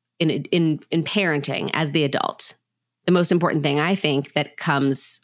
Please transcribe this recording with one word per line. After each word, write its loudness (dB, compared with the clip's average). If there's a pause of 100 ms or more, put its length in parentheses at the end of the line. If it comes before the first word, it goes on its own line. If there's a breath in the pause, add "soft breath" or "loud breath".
(200)
in, 2
in, 0 (120)
in 0
parenting -2
as 0
the 2
adult, -2 (500)
the 2
most 4
important 2
thing 2
I 0
think -2
that -2
comes -2